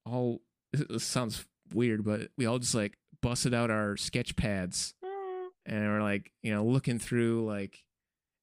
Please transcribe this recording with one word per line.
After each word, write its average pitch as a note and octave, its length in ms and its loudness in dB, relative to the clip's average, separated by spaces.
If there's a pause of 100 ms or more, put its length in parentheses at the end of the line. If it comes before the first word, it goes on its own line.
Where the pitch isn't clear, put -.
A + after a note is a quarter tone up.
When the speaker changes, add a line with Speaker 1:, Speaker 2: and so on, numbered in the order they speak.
Speaker 1:
all, B2 360 -2 (320)
this, C#3+ 160 2
this A#2 160 -2
sounds A#2 400 -2 (280)
weird, A2 300 4
but G#2 340 -2
we B2+ 80 2
all A#2+ 140 2
just, B2 160 0
like, G#2 220 -2 (240)
busted B2 320 0
out A#2 180 4
our G#2+ 260 2
sketch - 380 -4
pads F#2+ 580 -2 (100)
Speaker 2:
Mm. - 440 -6 (180)
Speaker 1:
and G#2+ 220 -2
we're, G#2 140 2
like, G2+ 400 -2
you A2+ 120 -2
know, G#2 120 2
looking B2 340 2
through, A#2 460 2
like, G2+ 400 -6 (580)